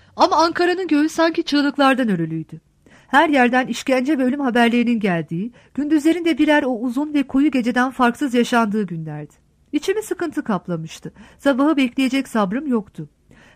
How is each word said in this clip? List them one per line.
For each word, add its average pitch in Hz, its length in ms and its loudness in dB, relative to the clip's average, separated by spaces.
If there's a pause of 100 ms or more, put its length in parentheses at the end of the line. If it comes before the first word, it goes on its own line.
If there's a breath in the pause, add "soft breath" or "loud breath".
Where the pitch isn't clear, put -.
(160 soft breath)
Ama 349 200 2
Ankara'nın 349 520 0
göğü 302 200 2
sanki 330 360 -2
çığlıklardan 277 640 0
örülüydü. 160 520 -6 (480 soft breath)
Her 311 200 4
yerden 254 380 2
işkence 254 520 0
ve 262 60 0
ölüm 269 160 -2
haberlerinin 240 600 2
geldiği, 175 520 -4 (220 soft breath)
gündüzlerin 311 500 2
de 320 140 2
birer 294 240 4
o 254 160 -2
uzun 262 360 -4
ve 285 80 2
koyu 277 280 2
geceden 247 400 0
farksız 247 440 0
yaşandığı 226 480 2
günlerdi. 156 520 -8 (380)
İçimi 381 300 -2
sıkıntı 330 420 -6
kaplamıştı. 170 680 -6 (260 loud breath)
Sabahı 277 380 2
bekleyecek 262 520 0
sabrım 220 380 -2
yoktu. 208 420 -4 (480 soft breath)